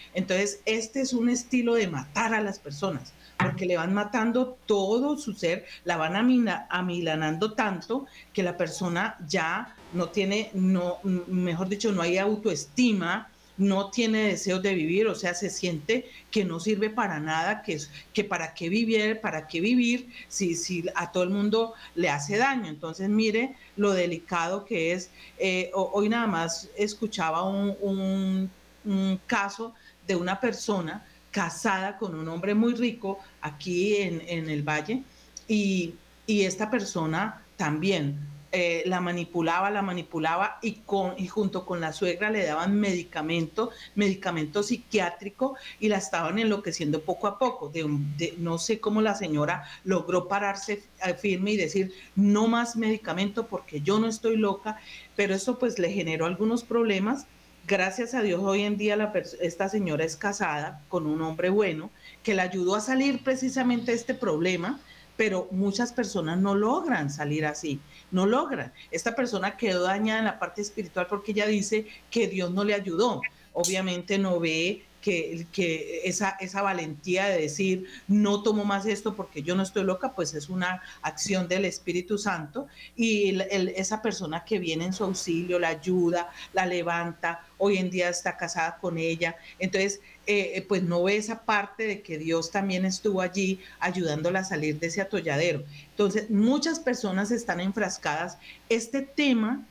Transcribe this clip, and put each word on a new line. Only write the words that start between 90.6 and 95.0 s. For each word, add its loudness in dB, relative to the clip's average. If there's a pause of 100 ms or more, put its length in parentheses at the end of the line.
pues 0
no 2
ve 4
esa -4
parte 0
de -2
que -8
Dios 0
también 2
estuvo 0
allí 0 (220)
ayudándola 0
a 0
salir -2
de -2
ese -2